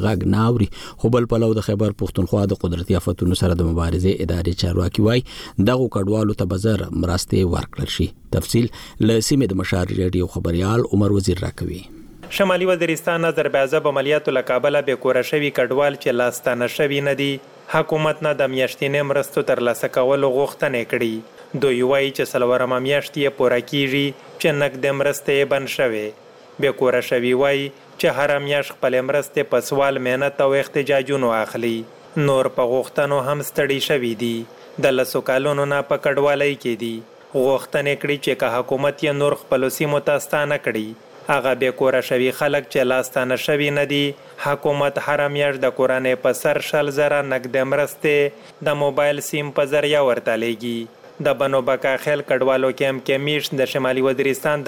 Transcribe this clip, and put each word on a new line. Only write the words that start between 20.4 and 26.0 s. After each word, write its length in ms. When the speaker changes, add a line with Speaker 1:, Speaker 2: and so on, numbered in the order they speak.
Speaker 2:
کړي. 720
دوی 180
وایي 180
چې 220
څلورمه 540
میاشت 300
یې 220
پوره 220
کیږي 340
چې 80
نقد 260
مرستې 560
بند 220
شوې. 300